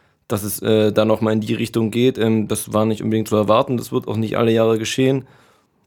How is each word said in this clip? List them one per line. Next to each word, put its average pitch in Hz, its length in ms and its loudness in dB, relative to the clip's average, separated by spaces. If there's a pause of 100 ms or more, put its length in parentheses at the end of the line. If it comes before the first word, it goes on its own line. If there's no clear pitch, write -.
(280)
dass 104 160 -4
es, 104 180 -8
äh, 107 320 2
da 107 100 2
nochmal 110 300 0
in 110 80 0
die 110 140 -4
Richtung 113 360 -2
geht. 123 260 0
Ähm, 110 300 0
das 110 240 -6
war 107 140 2
nicht 110 180 -2
unbedingt 110 240 -2
zu - 80 -2
erwarten, 110 400 2
das 113 160 -6
wird 127 160 -4
auch 107 80 -4
nicht 107 220 -2
alle 113 140 2
Jahre 113 280 2
geschehen. 131 480 0 (600)